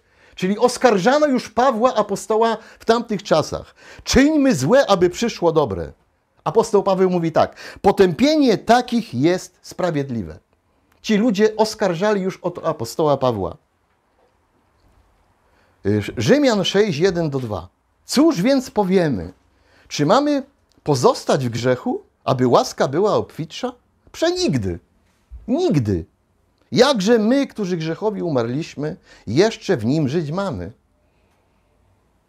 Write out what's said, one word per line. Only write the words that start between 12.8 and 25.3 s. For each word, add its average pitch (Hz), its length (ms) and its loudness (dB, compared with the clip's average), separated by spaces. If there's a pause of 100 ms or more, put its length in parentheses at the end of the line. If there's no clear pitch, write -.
Pawła. 107 400 -2 (2500)
Rzymian 208 480 2
sześć, 190 340 0
jeden 170 320 0
do 135 100 -4
dwa. 101 280 -8 (360)
Cóż 262 380 2
więc 262 280 0
powiemy? 170 640 0 (560)
Czy 147 180 -2
mamy 277 360 2 (400)
pozostać 151 640 0
w - 20 -6
grzechu, 123 520 -2 (220)
aby 127 220 0
łaska 175 420 2
była 175 260 0
obfitsza? 160 580 -6 (400)
Przenigdy. 143 640 -2 (720)